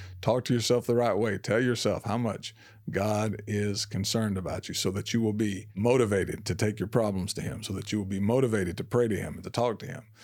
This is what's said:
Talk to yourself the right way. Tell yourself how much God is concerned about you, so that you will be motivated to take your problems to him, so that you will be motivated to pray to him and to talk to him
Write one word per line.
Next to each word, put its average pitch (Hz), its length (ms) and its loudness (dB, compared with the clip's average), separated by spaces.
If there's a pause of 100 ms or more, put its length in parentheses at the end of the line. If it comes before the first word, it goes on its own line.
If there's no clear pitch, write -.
(220)
Talk 120 240 2
to 127 80 2
yourself 120 320 2
the 120 80 4
right 120 180 4
way. 101 240 2
Tell 104 240 2
yourself 117 440 0
how 107 120 0
much 117 380 -4 (360)
God 107 560 0
is 104 380 -2
concerned 98 540 -2
about 85 300 -6
you, - 60 -8
so - 180 -2
that 98 200 -4
you 117 80 2
will 110 140 2
be 104 400 -2
motivated 107 720 2
to - 80 0
take 107 260 0
your 90 80 -2
problems 101 460 0
to - 80 -6
him, - 200 -6
so 98 120 -6
that - 180 -6
you 107 60 0
will 98 80 -4
be 98 140 -4
motivated 107 580 2
to 95 60 -6
pray 120 240 2
to 101 80 0
him 82 180 -4
and - 100 -14
to - 60 -10
talk 117 300 0
to - 60 -10
him - 180 -10 (200)